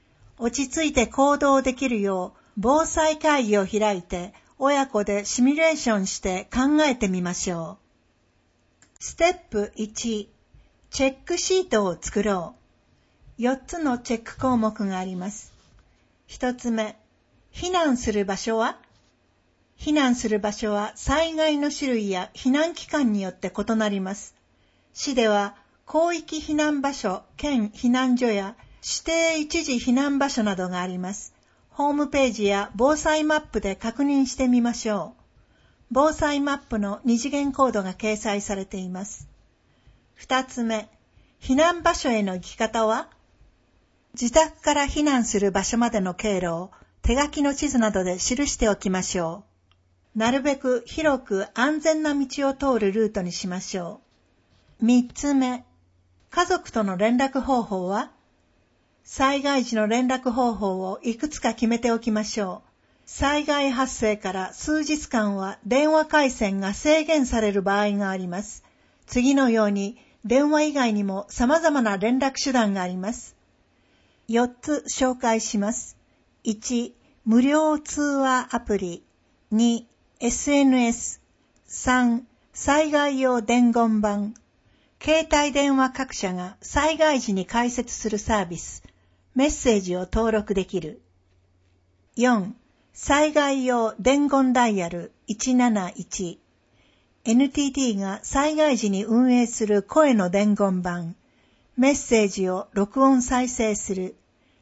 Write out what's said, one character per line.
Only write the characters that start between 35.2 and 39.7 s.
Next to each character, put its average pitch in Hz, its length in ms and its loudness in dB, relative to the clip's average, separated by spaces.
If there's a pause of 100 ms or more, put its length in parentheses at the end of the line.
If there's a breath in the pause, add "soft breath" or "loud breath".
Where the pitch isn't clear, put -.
防 285 220 4
災 294 280 0
マ 285 140 0
ッ 277 40 -4 (100)
プ 226 100 -4
の 202 260 -4
二 233 140 2
次 262 120 -4
元 285 220 -2
コ 269 140 4
ー 240 60 0
ド 208 100 -2
が 185 120 -8
掲 214 220 -2
載 208 240 -4
さ 202 140 -6
れ 190 120 -6
て 208 100 -12
い 185 120 -8
ま 180 160 -10
す。 - 240 -16 (840)